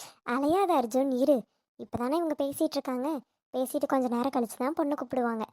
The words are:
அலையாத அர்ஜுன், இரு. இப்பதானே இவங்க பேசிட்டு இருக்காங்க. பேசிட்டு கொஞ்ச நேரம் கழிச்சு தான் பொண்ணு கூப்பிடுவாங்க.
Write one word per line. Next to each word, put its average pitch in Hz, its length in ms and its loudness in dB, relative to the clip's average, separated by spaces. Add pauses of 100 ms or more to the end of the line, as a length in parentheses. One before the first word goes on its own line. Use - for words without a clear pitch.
(220)
அலையாத 320 580 2
அர்ஜுன், 254 400 0
இரு. 269 220 4 (400)
இப்பதானே 240 340 -2
இவங்க 320 220 -2
பேசிட்டு 285 340 -2
இருக்காங்க. 262 480 -4 (360)
பேசிட்டு 262 300 0
கொஞ்ச 254 220 2
நேரம் 240 280 0
கழிச்சு 240 200 -2
தான் 262 160 -2
பொண்ணு 302 220 0
கூப்பிடுவாங்க. 240 480 -2 (100)